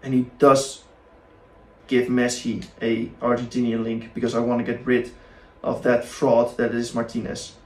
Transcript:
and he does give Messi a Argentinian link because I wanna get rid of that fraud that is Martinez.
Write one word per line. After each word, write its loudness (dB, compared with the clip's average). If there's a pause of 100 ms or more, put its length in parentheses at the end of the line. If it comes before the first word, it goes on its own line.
and -4
he 2
does 4 (1040)
give 2
Messi 0 (160)
a 0 (120)
Argentinian 0
link -6
because -2
I 0
wanna 0
get -6
rid 2 (520)
of -4
that 2
fraud 2
that -2
is -4
Martinez. -6